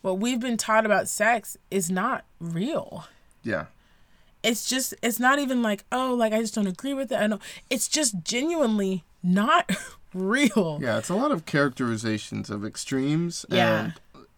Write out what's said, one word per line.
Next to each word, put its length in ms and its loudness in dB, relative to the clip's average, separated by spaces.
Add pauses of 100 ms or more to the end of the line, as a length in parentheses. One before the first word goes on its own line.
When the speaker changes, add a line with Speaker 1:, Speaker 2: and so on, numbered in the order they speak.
Speaker 1:
what 160 0
we've 220 0
been 180 -2
taught 280 4
about 220 2
sex 500 0 (120)
is 220 -2
not 340 -2 (140)
real. 680 -6 (380)
Speaker 2:
Yeah. 220 -2 (760)
Speaker 1:
It's 260 -2
just, 360 -2
it's 160 -2
not 200 4
even 220 0
like, 300 0
"Oh, 240 0
like, 180 2
I 80 2
just 140 -4
don't 120 2
agree 280 -4
with 160 -4
it." 60 -2
I 100 2
know. 120 -2 (300)
It's 180 0
just 360 0
genuinely 800 0 (180)
not 480 4 (240)
<laughs> 200 -20
real. 680 2
Speaker 2:
Yeah, 160 0
it's 120 -4
a 60 0
lot 160 2
of 140 -2
characterizations 1040 -2
of 160 -6
extremes 840 -2
Speaker 1:
Yeah. 440 2 (240)
Speaker 2:
and, 100 -20 (120)